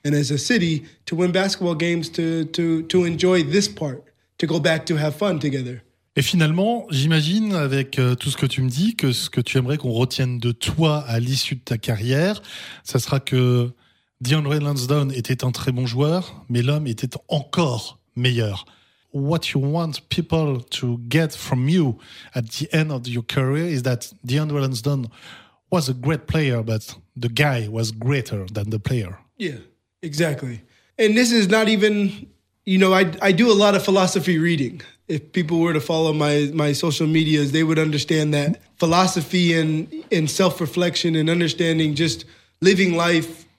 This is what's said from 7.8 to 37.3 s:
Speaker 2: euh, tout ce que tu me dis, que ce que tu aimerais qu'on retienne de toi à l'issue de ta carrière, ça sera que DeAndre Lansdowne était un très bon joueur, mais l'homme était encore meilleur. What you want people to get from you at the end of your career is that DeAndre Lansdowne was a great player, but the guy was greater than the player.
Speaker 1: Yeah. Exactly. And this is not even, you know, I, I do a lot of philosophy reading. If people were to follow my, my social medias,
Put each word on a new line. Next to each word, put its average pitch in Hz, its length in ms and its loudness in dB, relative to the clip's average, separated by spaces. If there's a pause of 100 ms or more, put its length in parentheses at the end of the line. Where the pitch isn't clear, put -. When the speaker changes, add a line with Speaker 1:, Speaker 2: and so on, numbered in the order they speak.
Speaker 2:
euh, 123 160 4
tout 143 160 -6
ce - 60 -6
que 139 100 0
tu 131 160 -2
me 127 60 0
dis, 190 260 0
que 135 160 0
ce - 180 -4
que - 100 -2
tu 131 200 0
aimerais 131 180 -2
qu'on 127 140 -4
retienne 123 480 -2
de 120 120 0
toi 156 460 0 (100)
à 117 120 0
l'issue 131 360 -2
de 123 60 -14
ta 117 160 -4
carrière, 131 640 -2 (420)
ça - 140 -4
sera 135 220 0
que 123 520 2 (500)
DeAndre 147 380 0
Lansdowne 143 520 0
était 127 320 -4
un 127 80 0
très - 200 -4
bon 123 140 -2
joueur, 147 640 -2
mais 120 140 2
l'homme 147 240 0
était 120 280 -4 (120)
encore 135 720 -2 (160)
meilleur. 117 500 0 (480)
What 143 400 -2
you 139 80 2
want 156 480 -2
people 156 540 0 (160)
to 120 280 -2
get 151 300 2
from 131 320 -2
you 156 280 2 (360)
at 120 100 -4
the 127 300 -8
end 156 160 0
of 123 180 -6
your 120 160 -4
career 139 440 -2
is 139 160 -2
that 123 160 0 (260)
DeAndre 147 340 0
Lansdowne 131 480 -2 (640)
was 165 160 2
a 131 60 -2
great 135 320 -2
player, 131 380 0
but 110 340 -4 (180)
the 120 140 -4
guy 117 400 0
was 113 220 -4
greater 113 600 -2
than 107 200 -4
the 110 80 -2
player. 101 400 -4 (180)
Speaker 1:
Yeah. 156 220 -8 (480)
Exactly. 143 540 -4 (360)
And 220 200 4
this 240 160 4
is 208 160 4
not 220 180 4
even, 208 600 0 (380)
you 190 120 2
know, 190 160 4
I, 185 180 4 (100)
I 196 120 4
do 226 180 4
a - 20 6
lot 202 220 4
of 185 80 0
philosophy 185 540 2
reading. 160 440 -2 (280)
If 156 240 -6
people 165 260 0
were 165 140 2
to 156 80 0
follow 160 320 0
my, 147 400 2
my 151 180 2
social 156 360 0
medias, 156 440 2